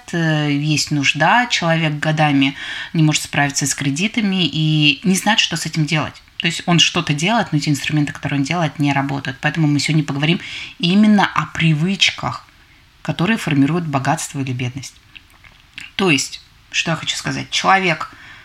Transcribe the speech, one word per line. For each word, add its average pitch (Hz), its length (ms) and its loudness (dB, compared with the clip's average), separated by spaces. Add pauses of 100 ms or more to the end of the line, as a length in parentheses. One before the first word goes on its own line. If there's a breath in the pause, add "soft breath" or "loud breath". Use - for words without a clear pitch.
(120)
э, 156 380 0
есть 147 400 0
нужда, 156 580 2
человек 160 500 0
годами 147 560 2 (400 loud breath)
не 160 80 4
может 151 220 2
справиться 143 420 -2
с - 80 -2
кредитами 185 760 0
и 151 540 2
не 185 120 4
знает, 208 220 0
что - 200 -4
с - 80 -6
этим 156 180 0
делать. 143 380 -4 (160)
То - 80 -4
есть 165 180 -4
он 170 140 4
что-то 165 340 2
делает, 185 400 0
но 151 60 2
те 147 120 0
инструменты, 143 440 0
которые 143 240 -4
он 139 60 2
делает, 160 340 -2
не 143 160 2
работают. 139 480 -4
Поэтому 151 240 2
мы 143 140 4
сегодня 156 220 2
поговорим 147 380 0 (380 loud breath)
именно 196 480 6
о - 180 -2
привычках, 160 1040 -2 (560 soft breath)
которые 180 340 0
формируют 156 480 2
богатство 139 560 -2
или 131 120 -4
бедность. 127 420 -8 (1040)
То 190 160 2
есть, - 280 -2 (300)
что - 220 -2
я 156 40 -2
хочу - 200 -6
сказать. 131 340 -6
Человек 185 600 0 (320 loud breath)